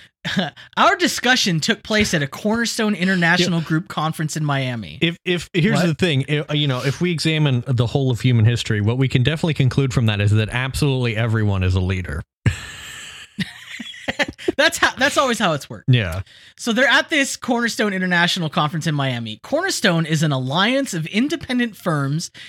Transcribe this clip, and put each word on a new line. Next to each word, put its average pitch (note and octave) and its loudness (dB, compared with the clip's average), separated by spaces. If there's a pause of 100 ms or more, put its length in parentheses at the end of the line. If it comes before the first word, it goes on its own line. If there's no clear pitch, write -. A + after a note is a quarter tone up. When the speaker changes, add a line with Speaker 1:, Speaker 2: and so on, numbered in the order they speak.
(240)
Speaker 1:
<laughs> - -6
Our D#4+ 4
discussion B3 2
took G#3+ -2
place G#3 0
at D3+ 2
a C#3 -4
Cornerstone A3 -2
International F3 2
Speaker 2:
Yeah. D#3 -6
Speaker 1:
Group D#3+ -2
conference D#3 -4
in D#3 -4
Miami. B2+ -4
Speaker 2:
If, E3+ -2
if, F3 -4
here's D#3 2
Speaker 1:
What? F3+ 2
Speaker 2:
the D#3+ 2
thing, C#3+ 0 (240)
i-, - -4
you D3 0
know, B2+ -2
if C#3 -2
we F3+ 0
examine D3+ 0
the B2 2
whole C3+ 0
of A2+ -2
human A#2+ 4
history, A2 2
what A2+ 2
we C3+ 2
can B2+ 2
definitely D#3 0
conclude C3+ 2
from A#2+ 2
that G#2 2
is G2+ 4
that G#2+ 4
absolutely C3 -2
everyone G#2+ 2
is F2+ 2
a F#2+ 2
leader. F2+ -4 (240)
<laughs> - 4 (2000)
Speaker 1:
That's D#4+ 2
how, D4 2
that's C#4 2
always B3+ 2
how G3 2
it's - -6
worked. G#2 -8
Speaker 2:
Yeah. G2 2 (360)
Speaker 1:
So A#3+ -2
they're B3 2
at C#4 2
this C#4 0
Cornerstone A#3 -2
International F3+ 0
conference D3+ -2
in D#3+ 0
Miami. A#2+ -4
Cornerstone A#3 0
is D3+ 0
an D#3 2
alliance F#3 0
of D#3+ -4
independent A#3+ -2
firms D3 -2 (180)